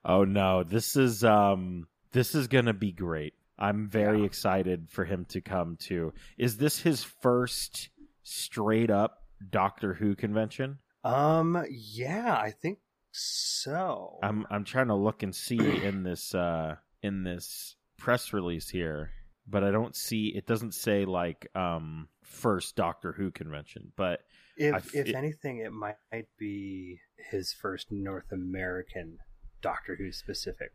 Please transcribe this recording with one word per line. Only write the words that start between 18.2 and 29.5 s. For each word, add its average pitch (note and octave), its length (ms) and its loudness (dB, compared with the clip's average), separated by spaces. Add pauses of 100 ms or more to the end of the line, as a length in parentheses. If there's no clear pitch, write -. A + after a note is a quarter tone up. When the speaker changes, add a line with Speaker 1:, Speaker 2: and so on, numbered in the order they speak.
Speaker 1:
release F2 360 -2
here, D#2 420 -4 (360)
but G2+ 180 0
I G2+ 60 4
don't A2 240 0
see, G#2+ 340 -2
it - 180 -6
doesn't A2+ 280 -2
say, G2+ 300 2
like, F2 500 -2
um, D#2+ 540 -4 (140)
first - 540 -2
Doctor E2+ 360 -2
Who G2 180 -4
convention, D#2 680 -12
but F2+ 240 0 (360)
Speaker 2:
If, D3 180 2
Speaker 1:
I - 40 0
f-, - 160 -8
Speaker 2:
if C#3+ 140 0
Speaker 1:
it C#3 60 -2
Speaker 2:
anything, C#3 440 -6
it A2 140 -8
might G#2+ 240 -8 (420)
be G2 640 -8 (300)
his F#2+ 220 -4
first - 400 -8
North G2 400 -8
American F#2 840 -6 (440)